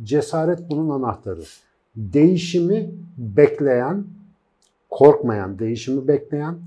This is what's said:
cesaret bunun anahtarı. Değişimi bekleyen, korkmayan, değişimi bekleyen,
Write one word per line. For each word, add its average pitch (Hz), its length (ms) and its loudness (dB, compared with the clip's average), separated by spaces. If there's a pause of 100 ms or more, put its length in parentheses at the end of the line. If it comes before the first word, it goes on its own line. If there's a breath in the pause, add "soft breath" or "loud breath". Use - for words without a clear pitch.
cesaret 160 680 -2
bunun 156 200 -4
anahtarı. 113 500 -6 (560)
Değişimi 170 960 2 (280)
bekleyen, 139 840 2 (880)
korkmayan, 110 680 4
değişimi 117 500 -4
bekleyen, 147 460 -2 (120)